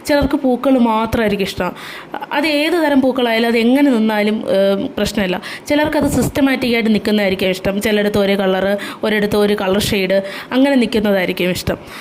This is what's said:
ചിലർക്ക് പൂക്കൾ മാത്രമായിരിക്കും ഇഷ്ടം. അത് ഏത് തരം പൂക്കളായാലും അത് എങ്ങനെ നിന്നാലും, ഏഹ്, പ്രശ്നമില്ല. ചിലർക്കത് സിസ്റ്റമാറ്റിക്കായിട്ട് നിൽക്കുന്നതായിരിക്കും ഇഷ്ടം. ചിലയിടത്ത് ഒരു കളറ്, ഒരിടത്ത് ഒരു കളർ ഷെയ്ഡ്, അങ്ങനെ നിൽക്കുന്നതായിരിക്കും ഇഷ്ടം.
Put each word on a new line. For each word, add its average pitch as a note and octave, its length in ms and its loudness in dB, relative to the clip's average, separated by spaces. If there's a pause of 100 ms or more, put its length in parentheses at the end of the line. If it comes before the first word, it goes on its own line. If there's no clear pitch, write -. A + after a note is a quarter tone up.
ചിലർക്ക് C#4+ 340 2
പൂക്കൾ C4 380 2
മാത്രമായിരിക്കും A3 680 0
ഇഷ്ടം. F3+ 260 -4 (600)
അത് D4 160 0
ഏത് D4+ 260 0
തരം D4 280 2
പൂക്കളായാലും A#3+ 460 0
അത് A#3 100 0
എങ്ങനെ C4 340 4
നിന്നാലും, G#3+ 440 0
ഏഹ്, G3 600 0
പ്രശ്നമില്ല. G3 440 -2 (260)
ചിലർക്കത് D4+ 420 0
സിസ്റ്റമാറ്റിക്കായിട്ട് C4 800 0
നിൽക്കുന്നതായിരിക്കും G3+ 600 0
ഇഷ്ടം. F#3+ 320 -2
ചിലയിടത്ത് G#3 360 0
ഒരു G3 220 2
കളറ്, F#3+ 380 0 (260)
ഒരിടത്ത് G#3+ 320 0
ഒരു G#3 180 4
കളർ G3 260 0
ഷെയ്ഡ്, G3 440 0 (280)
അങ്ങനെ C#4 240 4
നിൽക്കുന്നതായിരിക്കും G3 760 0
ഇഷ്ടം. - 260 -4 (240)